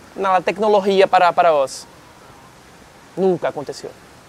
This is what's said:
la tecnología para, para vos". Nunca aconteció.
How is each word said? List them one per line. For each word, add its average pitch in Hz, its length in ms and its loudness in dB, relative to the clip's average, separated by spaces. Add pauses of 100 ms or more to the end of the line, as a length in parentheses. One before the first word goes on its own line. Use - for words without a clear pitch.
(160)
la 190 260 0
tecnología 202 640 2
para, 180 260 2
para 170 200 2
vos". 139 340 -2 (1300)
Nunca 175 340 -2
aconteció. 139 400 -12 (400)